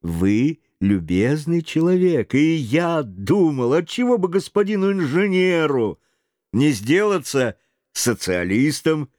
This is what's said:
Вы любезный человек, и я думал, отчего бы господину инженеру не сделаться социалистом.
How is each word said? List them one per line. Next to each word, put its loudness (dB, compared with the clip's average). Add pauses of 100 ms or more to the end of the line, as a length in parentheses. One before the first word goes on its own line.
Вы 0 (200)
любезный 0
человек, 0
и 2
я -2
думал, 0
отчего 0
бы 0
господину 0
инженеру 0 (540)
не 2
сделаться 0 (360)
социалистом. -2